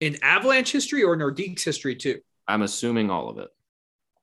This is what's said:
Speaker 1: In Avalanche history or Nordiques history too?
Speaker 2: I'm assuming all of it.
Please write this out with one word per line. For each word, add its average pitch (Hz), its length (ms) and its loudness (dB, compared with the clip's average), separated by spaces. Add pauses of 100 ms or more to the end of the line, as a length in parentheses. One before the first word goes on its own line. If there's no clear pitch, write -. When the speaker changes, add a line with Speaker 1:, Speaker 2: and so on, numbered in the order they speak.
Speaker 1:
In 147 200 -2
Avalanche 247 500 4
history 277 320 0
or 175 120 4
Nordiques 160 480 -4
history 135 320 -2
too? - 240 -4 (280)
Speaker 2:
I'm 107 140 2
assuming 110 480 0
all 76 200 -2
of 55 100 -12
it. 50 80 -12 (760)